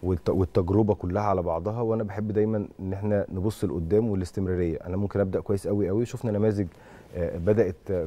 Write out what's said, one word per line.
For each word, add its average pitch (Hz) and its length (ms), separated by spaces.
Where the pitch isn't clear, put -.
والت-، 90 280
والتجربة 98 640
كلها 92 280
على 98 200
بعضها، 87 380
وأنا 113 220
بحب 104 300
دايمًا 107 360
إن 95 120
إحنا 101 400
نبص 95 320
لقدام 87 440
والاستمرارية. 92 800
أنا 90 100
ممكن 101 240
أبدأ 95 200
كويس 101 260
أوي 104 240
أوي، 113 160
شفنا 117 260
نماذج، 104 340
آه، 87 220
بدأت، 98 380
آه، 90 160